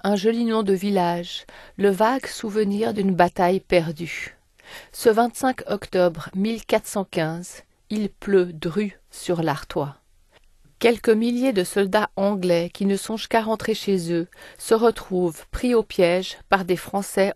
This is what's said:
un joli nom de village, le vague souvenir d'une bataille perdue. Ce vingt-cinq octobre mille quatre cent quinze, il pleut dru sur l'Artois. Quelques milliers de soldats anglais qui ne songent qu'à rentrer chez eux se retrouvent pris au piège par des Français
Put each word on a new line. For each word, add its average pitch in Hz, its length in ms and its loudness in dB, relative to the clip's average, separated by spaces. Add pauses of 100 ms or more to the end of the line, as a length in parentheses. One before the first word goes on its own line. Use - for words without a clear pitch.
un 202 120 2
joli 226 280 2
nom 220 180 2
de 196 120 2
village, 175 720 -2 (320)
le 196 100 4
vague 220 380 2
souvenir 214 680 -2
d'une 196 220 0
bataille 175 440 4
perdue. 165 800 -4 (560)
Ce - 160 -2
vingt-cinq 233 580 2
octobre 180 680 0
mille 214 320 -2
quatre - 200 0
cent 190 200 -6
quinze, 165 560 -6 (260)
il 208 220 -4
pleut 180 420 0
dru 180 480 -4 (100)
sur 170 320 -4
l'Artois. 147 540 -4 (840)
Quelques 233 300 2
milliers 240 460 2
de 180 100 0
soldats 202 520 0
anglais 180 580 0
qui 202 100 -4
ne 196 140 2
songent 220 300 -8
qu'à 226 120 2
rentrer 220 320 -2
chez 185 400 -2
eux 170 160 -2 (300)
se - 160 0
retrouvent 190 760 0
pris 247 240 0
au 220 80 4
piège 180 540 0 (140)
par 190 160 2
des 175 100 0
Français 196 600 -2